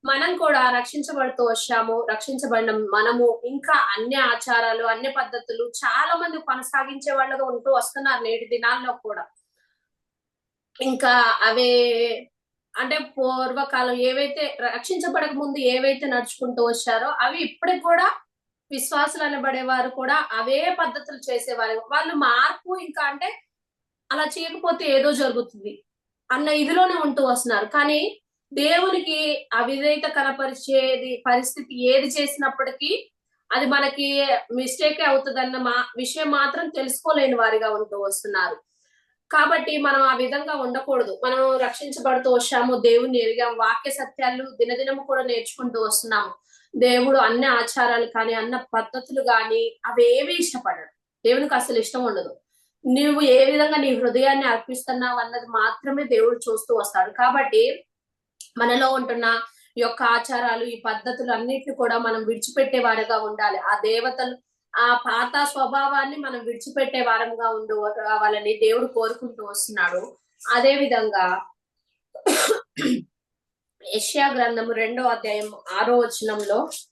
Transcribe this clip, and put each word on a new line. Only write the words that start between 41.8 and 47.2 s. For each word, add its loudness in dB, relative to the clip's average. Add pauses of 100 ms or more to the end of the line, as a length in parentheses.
వచ్చాము, 2
దేవుణ్ణి 4
ఎరిగాము, 0
వాక్య 0
సత్యాలు -4
దినదినము -2
కూడా 0
నేర్చుకుంటూ -4
వస్తున్నాము. -2 (440)
దేవుడు 4
అన్ని 2